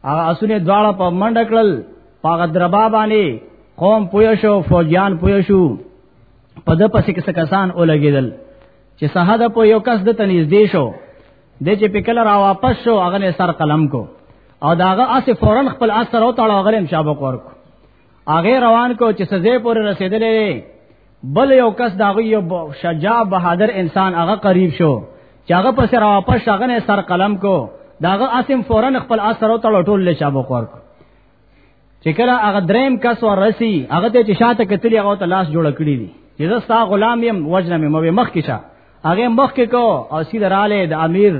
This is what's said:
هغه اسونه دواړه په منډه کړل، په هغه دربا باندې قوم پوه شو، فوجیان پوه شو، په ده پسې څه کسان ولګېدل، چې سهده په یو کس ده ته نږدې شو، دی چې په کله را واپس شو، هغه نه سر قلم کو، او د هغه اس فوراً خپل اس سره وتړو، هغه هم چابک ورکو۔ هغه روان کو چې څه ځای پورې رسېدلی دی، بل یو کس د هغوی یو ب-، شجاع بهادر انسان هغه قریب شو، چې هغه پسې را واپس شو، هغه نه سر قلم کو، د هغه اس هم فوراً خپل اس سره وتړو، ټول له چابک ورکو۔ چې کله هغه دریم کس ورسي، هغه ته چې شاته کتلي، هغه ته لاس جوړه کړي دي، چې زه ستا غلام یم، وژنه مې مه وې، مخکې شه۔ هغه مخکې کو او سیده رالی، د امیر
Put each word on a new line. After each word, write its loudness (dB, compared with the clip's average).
هغه -2
اسونه -2
دواړه 2
په 0
منډه 0
کړل، 0
په 0
هغه 0
دربا 0
باندې 0
قوم 2
پوه 2
شو، 2
فوجیان 2
پوه 2
شو، 2
په 2
ده 2
پسې 0
څه -6
کسان -2
ولګېدل، 0
چې -4
سهده 2
په 2
یو 6
کس -2
ده 2
ته -2
نږدې 2
شو، 0
دی 2
چې -2
په -2
کله 0
را 2
واپس 0
شو، 2
هغه 0
نه -2
سر -2
قلم 0
کو، -6
او 2
د -2
هغه 0
اس 0
فوراً 2
خپل -2
اس -2
سره 0
وتړو، 0
هغه 2
هم -2
چابک -2
ورکو۔ -8
هغه 2
روان 2
کو 0
چې -2
څه -4
ځای 0
پورې -2
رسېدلی -4
دی، -2
بل 0
یو 4
کس -4
د -2
هغوی 0
یو 0
ب-، -6
شجاع -2
بهادر 0
انسان -2
هغه 0
قریب 2
شو، 0
چې 2
هغه 2
پسې 0
را 2
واپس 2
شو، 0
هغه -2
نه -2
سر -2
قلم -2
کو، -2
د -4
هغه 0
اس -4
هم 0
فوراً 0
خپل -4
اس -2
سره 0
وتړو، 0
ټول 0
له 0
چابک -2
ورکو۔ -6
چې -2
کله 2
هغه 0
دریم 0
کس -2
ورسي، 0
هغه 0
ته 4
چې 0
شاته 2
کتلي، 0
هغه 0
ته -6
لاس 0
جوړه 0
کړي -6
دي، -2
چې -4
زه 0
ستا 0
غلام 0
یم، -2
وژنه -2
مې 0
مه 0
وې، -2
مخکې 0
شه۔ -6
هغه 0
مخکې 0
کو 0
او -4
سیده -4
رالی، 0
د -4
امیر 2